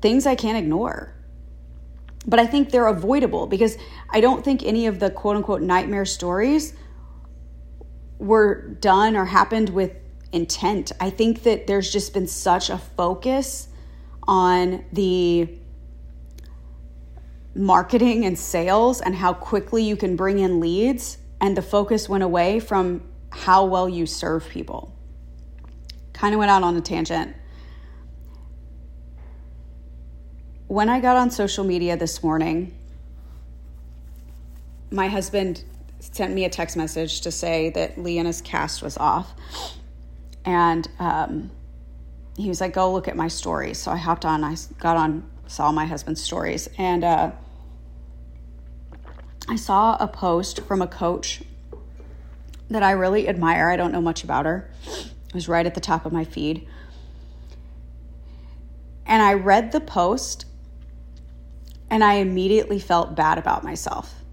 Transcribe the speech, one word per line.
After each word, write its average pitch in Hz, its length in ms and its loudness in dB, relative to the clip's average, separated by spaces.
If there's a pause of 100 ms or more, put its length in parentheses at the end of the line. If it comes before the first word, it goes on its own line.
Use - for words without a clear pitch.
things 247 240 6
I 262 100 6
can't 226 220 0
ignore. 170 560 -2 (1120)
But 233 140 6
I 233 60 8
think 285 260 2
they're 240 160 6
avoidable 202 600 2
because 214 300 2 (320)
I 214 120 4
don't 254 240 4
think 277 180 2
any 226 240 2
of 196 120 -2
the 190 100 2
quote 208 260 -2
unquote 202 260 0
nightmare 190 440 2
stories 214 680 0 (1500)
were 214 480 6 (120)
done 208 360 6
or 190 100 4
happened 202 440 4
with 185 220 2 (400)
intent. 175 680 0
I 185 100 0
think 226 340 2
that 220 240 4
there's 196 240 2
just 202 220 -2
been 185 140 0
such 185 420 2
a 190 80 -4
focus 185 920 -2 (600)
on 180 680 4
the 175 560 4 (2000)
marketing 202 680 6
and 185 140 2
sales 208 640 4
and 185 140 0
how 180 180 2
quickly 220 500 0
you 214 140 0
can 180 180 0
bring 190 240 2
in 185 200 4
leads, 202 580 0 (240)
and 196 160 4
the 185 40 0
focus 208 460 2
went 196 160 2
away 180 360 4
from 185 420 0 (300)
how 190 340 6
well 185 240 2
you 170 160 0
serve 160 420 -2
people. - 480 -10 (1160)
Kinda 208 240 2
went 208 140 6
out 190 100 8
on 175 160 4
a 165 40 0
tangent. 165 540 -2 (3250)
When 214 160 4
I 247 140 4
got 247 160 8
on 247 140 6
social 202 340 0
media 175 320 2
this 165 260 -4
morning, 160 500 0 (2250)
my 190 200 2
husband 190 560 -2 (340)
sent 190 340 -4
me 190 120 2
a 175 40 2
text 170 280 -4
message 160 440 -4
to - 80 -4
say 165 420 0
that 165 260 -2
Leanna's 170 420 -2
cast - 420 -4
was 147 160 -8
off. 156 360 0 (1120)
And, 170 420 4 (100)
um, 156 540 -2 (880)
he 208 80 -2
was 170 100 -2
like, 185 140 -2
"Go 185 180 4
look 185 160 0
at - 80 -4
my 165 120 0
stories." 151 500 -4
So - 140 -4
I 170 60 0
hopped 165 280 -2
on, 156 180 2
I 151 100 -2
s-, - 140 -10 (120)
got 165 180 2
on, 160 320 0 (180)
saw 147 240 0
my 156 140 2
husband's 160 360 -6
stories, - 460 -4 (100)
and, 180 260 0
uh, 170 280 4 (2250)
I 233 60 0
saw 220 440 4
a - 80 0
post 180 540 0
from 190 200 0
a 180 60 0
coach - 540 -2 (1300)
that 220 140 2
I 190 80 8
really 196 360 4
admire. 170 420 4
I 180 60 4
don't 175 160 2
know 175 100 0
much 165 220 0
about 139 220 0
her. 180 240 -2 (580)
It - 60 -18
was 170 160 -6
right 170 160 4
at 170 80 -2
the 175 80 -6
top 165 240 0
of 160 80 -2
my 165 100 0
feed. 160 440 -4 (2500)
And 220 160 8
I 202 120 10
read 202 380 6
the 302 100 2
post, 208 640 0 (1400)
and 220 140 6
I 202 120 8
immediately 196 640 2
felt 170 360 2
bad 160 220 4
about - 260 0
myself. - 520 -6 (180)